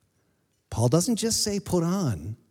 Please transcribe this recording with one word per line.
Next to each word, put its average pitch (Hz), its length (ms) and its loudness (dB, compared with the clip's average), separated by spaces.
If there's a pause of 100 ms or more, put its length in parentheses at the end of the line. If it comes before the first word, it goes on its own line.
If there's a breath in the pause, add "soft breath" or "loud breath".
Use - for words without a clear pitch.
(680)
Paul 117 200 0
doesn't 180 260 2
just 214 280 -2
say 202 180 -2
put 180 220 0
on, 120 520 -2 (160)